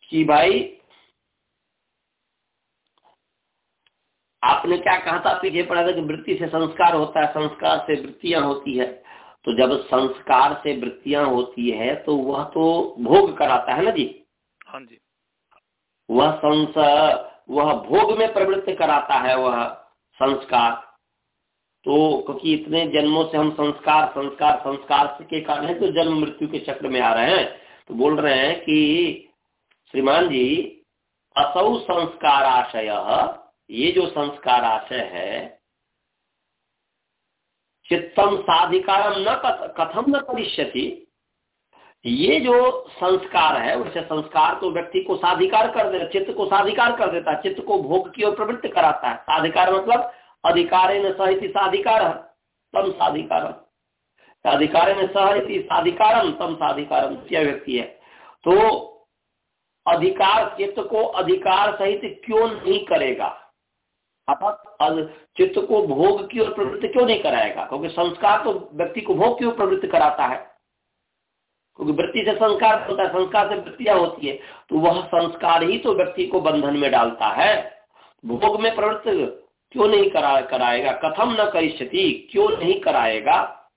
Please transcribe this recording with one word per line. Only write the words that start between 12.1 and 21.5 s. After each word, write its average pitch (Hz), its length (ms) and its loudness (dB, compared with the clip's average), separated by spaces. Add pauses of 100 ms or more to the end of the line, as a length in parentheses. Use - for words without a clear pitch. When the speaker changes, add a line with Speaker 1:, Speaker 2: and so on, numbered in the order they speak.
Speaker 1:
वह 135 280 -2
तो 165 540 0
भोग 160 400 4
कराता 131 360 2
है 151 80 -2
ना 214 80 0
जी। - 340 -4 (420)
Speaker 2:
हाँ 135 140 -18
जी। 113 180 -20 (1120)
Speaker 1:
वह 139 260 4
संस-, 151 920 2 (200)
वह 147 240 2
भोग 214 440 2
में 220 140 2
प्रवृत्त 190 460 0
कराता 147 360 2
है 127 220 2
वह 120 320 0 (460)
संस्कार। 127 760 0 (960)